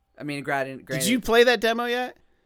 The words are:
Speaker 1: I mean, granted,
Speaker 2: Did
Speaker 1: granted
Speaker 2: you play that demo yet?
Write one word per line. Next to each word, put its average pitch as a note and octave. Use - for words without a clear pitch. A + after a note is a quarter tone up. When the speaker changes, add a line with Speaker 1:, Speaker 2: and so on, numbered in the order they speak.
Speaker 1:
I -
mean, C#3+
granted, C3+
Speaker 2:
Did -
Speaker 1:
granted C3+
Speaker 2:
you B3
play A3+
that A#3+
demo A3+
yet? B3